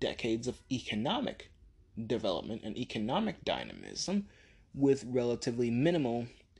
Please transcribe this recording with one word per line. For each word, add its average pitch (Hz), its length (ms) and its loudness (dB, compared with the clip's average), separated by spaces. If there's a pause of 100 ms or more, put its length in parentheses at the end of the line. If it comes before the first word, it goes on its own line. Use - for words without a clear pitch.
decades 117 460 0
of 123 140 -4 (100)
economic 131 800 -2 (560)
development 104 580 -2
and 107 140 -6
economic 127 640 -2
dynamism 62 840 -2 (480)
with 135 340 4
relatively 120 640 2
minimal, 123 560 2 (340)